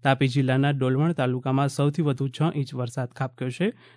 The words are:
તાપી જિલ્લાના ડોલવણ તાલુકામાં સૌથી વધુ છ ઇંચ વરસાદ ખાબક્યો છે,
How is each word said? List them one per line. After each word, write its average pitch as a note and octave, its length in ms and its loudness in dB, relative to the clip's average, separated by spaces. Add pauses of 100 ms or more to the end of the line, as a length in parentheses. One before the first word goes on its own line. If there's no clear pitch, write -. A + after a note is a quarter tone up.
તાપી C3+ 240 4
જિલ્લાના C3 440 2
ડોલવણ C3+ 400 2
તાલુકામાં C3 580 0
સૌથી D3 320 0
વધુ C#3 260 0
છ B2+ 140 -6 (140)
ઇંચ C#3+ 180 -4
વરસાદ B2 340 -4
ખાબક્યો B2+ 420 -6
છે, F3+ 240 -2 (240)